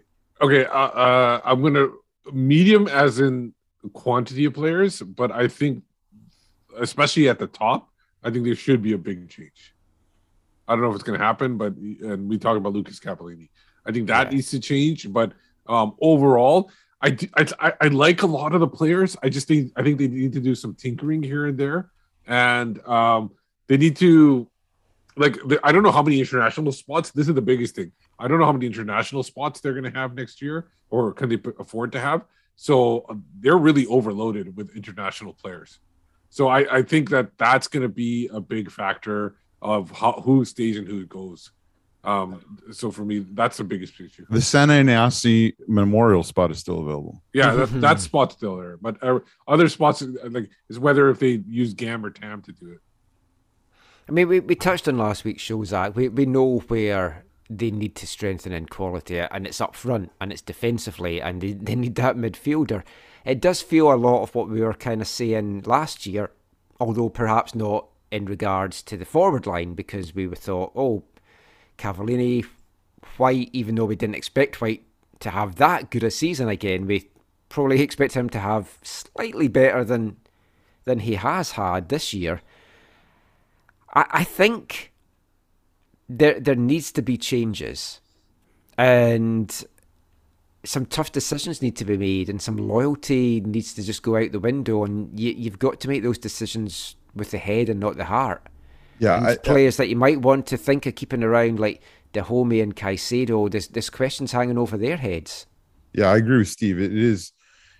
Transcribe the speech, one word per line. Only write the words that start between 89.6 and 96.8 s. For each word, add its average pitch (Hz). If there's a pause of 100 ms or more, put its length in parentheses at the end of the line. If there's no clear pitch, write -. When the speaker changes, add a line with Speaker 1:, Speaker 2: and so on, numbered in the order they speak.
Speaker 2:
some 131
tough -
decisions 156
need 120
to 110
be 101
made, 95
and 101
some 107
loyalty 123
needs 107
to 107
just 104
go 113
out 110
the 104
window, 113
and 104
you, 117
you've 110
got 131
to 135
make 131
those 120
decisions - (180)